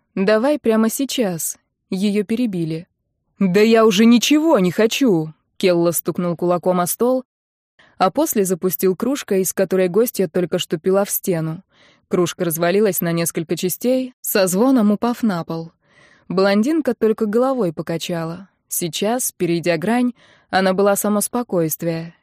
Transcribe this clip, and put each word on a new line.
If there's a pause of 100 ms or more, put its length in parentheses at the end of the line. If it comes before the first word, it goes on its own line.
(140)
давай
прямо
сейчас», (320)
её
перебили. (520)
«Да
я
уже
ничего
не
хочу!» (240)
Келла
стукнул
кулаком
о
стол, (720)
а
после
запустил
кружкой,
из
которой
гостья
только
что
пила,
в
стену. (440)
Кружка
развалилась
на
несколько
частей,
со
звоном
упав
на
пол. (560)
Блондинка
только
головой
покачала. (180)
Сейчас,
перейдя
грань, (360)
она
была
само
спокойствие,